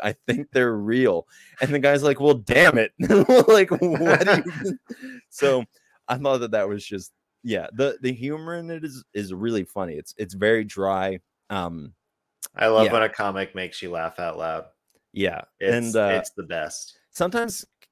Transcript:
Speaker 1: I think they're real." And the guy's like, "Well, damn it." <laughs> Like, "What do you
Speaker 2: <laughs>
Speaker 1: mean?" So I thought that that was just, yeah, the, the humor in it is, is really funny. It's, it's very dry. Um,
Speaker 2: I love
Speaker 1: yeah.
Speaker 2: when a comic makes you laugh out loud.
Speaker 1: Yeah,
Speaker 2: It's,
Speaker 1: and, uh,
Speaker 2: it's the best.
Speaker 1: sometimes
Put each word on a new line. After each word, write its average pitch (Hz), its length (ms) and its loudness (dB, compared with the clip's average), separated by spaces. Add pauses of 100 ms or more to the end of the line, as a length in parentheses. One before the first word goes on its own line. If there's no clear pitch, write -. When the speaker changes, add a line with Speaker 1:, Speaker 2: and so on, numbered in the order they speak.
Speaker 1:
I 104 120 -2 (120)
think 127 260 -2
they're 123 240 2
real." 107 500 0 (340)
And 131 140 0
the 143 40 0
guy's 143 240 2
like, 139 180 0
"Well, 143 140 6
damn 127 440 4
it." 110 200 0
<laughs> 226 500 6
Like, 202 220 6
"What 170 100 0 (460)
do 196 180 4
you 175 120 -8
Speaker 2:
<laughs> - 80 -8
Speaker 1:
mean?" 196 140 -6 (520)
So 131 340 0 (440)
I 123 100 -2
thought 135 200 0
that 117 140 -4
that 104 160 0
was 104 160 -6
just, 95 280 -12 (300)
yeah, 104 300 -4
the, 131 300 -2
the 127 100 -2
humor 151 440 -8
in 165 140 -12
it 160 140 -10
is, 131 200 -14 (100)
is 101 180 -6
really 104 320 -4
funny. 87 300 -8
It's, 78 240 -14
it's 95 160 -10
very 107 300 2
dry. 95 560 -4 (300)
Um, 85 440 -8 (600)
Speaker 2:
I 110 120 0
love 110 200 6
Speaker 1:
yeah. 98 60 0
Speaker 2:
when 113 100 2
a 110 60 2
comic 98 460 -6
makes 92 280 -10
you 90 80 -10
laugh 82 300 -8
out 82 180 -8
loud. 80 280 -8 (460)
Speaker 1:
Yeah, 92 300 -4 (180)
Speaker 2:
It's, 98 140 2
Speaker 1:
and, 117 220 -2
uh, 101 240 2
Speaker 2:
it's - 100 -10
the 98 120 -12
best. 80 560 -10 (120)
Speaker 1:
sometimes 214 540 -4 (280)